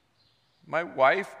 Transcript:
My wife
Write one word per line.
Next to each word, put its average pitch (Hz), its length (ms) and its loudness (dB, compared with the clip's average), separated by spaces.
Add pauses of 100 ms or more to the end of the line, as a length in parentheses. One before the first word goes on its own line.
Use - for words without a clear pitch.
(680)
My 156 180 -4
wife 151 580 0